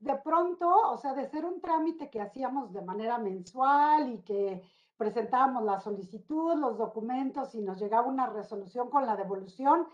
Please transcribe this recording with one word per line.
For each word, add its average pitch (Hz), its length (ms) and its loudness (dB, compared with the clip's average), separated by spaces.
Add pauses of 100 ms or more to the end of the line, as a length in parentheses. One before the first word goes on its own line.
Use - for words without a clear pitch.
de 262 160 0
pronto, 339 520 2
o 381 280 6
sea, 277 180 -4
de 262 140 -4
ser 311 160 -6
un 359 160 -6
trámite 320 500 -2
que 220 100 -6
hacíamos 247 520 -4
de 190 100 -8
manera 214 360 -4
mensual 262 880 2
y 226 140 -8
que 196 460 -2 (280)
presentábamos 240 680 2
la 202 160 0
solicitud, 220 800 -4
los 254 200 0
documentos 254 800 -4
y 226 60 -6
nos 190 180 -4
llegaba 220 300 0
una 262 180 0
resolución 214 640 -6
con 269 160 2
la 220 80 0
devolución, 196 800 0